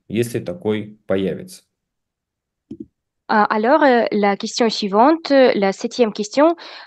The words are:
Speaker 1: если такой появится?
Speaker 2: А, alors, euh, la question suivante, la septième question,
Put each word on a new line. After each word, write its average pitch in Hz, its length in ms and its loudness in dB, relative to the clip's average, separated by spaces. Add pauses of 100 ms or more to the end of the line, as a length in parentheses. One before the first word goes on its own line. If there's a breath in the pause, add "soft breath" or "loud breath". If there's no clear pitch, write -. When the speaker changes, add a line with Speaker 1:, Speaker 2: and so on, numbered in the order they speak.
Speaker 1:
если 117 320 -4
такой 104 560 -8 (100)
появится? - 580 -6 (1600)
Speaker 2:
А, 214 160 2
alors, 233 380 0
euh, 247 300 4
la 202 240 0
question 220 340 -2
suivante, 233 600 2
la 233 420 4
septième 233 420 -2
question, 302 420 0 (300 loud breath)